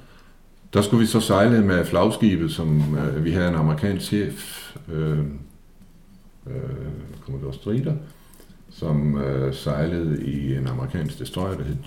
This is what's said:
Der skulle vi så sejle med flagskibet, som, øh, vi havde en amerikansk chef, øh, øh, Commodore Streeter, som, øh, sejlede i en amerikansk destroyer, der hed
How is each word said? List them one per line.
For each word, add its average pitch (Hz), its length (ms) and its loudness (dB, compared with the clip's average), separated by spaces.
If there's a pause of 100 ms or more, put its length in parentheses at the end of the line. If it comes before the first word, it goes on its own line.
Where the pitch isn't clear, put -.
(760)
Der 104 80 6
skulle 120 180 4
vi 110 60 4
så 110 140 2
sejle 107 440 6
med 90 200 4
flagskibet, 87 680 2
som, 76 440 2
øh, 73 280 0
vi 82 60 2
havde 90 180 2
en 87 60 0
amerikansk 82 520 0
chef, - 640 -4 (220)
øh, 78 260 0 (1300)
øh, 127 80 -10 (720)
Commodore - 300 -10
Streeter, 147 400 -2 (760)
som, 73 480 0
øh, 67 360 0
sejlede 78 680 -2
i 69 320 -2
en 65 100 -2
amerikansk 65 520 -4
destroyer, 92 380 -4
der 76 80 -6
hed 71 120 -4 (100)